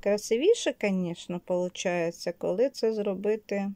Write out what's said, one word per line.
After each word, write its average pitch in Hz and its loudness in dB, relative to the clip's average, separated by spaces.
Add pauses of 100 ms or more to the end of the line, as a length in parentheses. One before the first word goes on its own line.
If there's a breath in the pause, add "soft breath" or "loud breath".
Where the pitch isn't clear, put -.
красивіше, 240 2
конечно, 180 -2
получається, 175 -2
коли 185 0
це 226 -2
зробити 202 -2